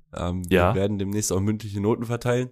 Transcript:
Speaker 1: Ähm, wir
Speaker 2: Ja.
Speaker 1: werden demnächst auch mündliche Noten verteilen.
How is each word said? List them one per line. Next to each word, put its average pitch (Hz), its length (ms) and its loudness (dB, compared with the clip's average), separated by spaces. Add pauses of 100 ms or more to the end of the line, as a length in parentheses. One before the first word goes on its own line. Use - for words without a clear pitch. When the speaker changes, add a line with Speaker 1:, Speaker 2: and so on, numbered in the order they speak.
(160)
Speaker 1:
Ähm, 90 340 -4
wir 87 80 4
Speaker 2:
Ja. 87 180 6
Speaker 1:
werden 101 220 0
demnächst 98 360 -2
auch 92 80 2
mündliche 104 400 -2
Noten 113 240 2
verteilen. 120 460 -2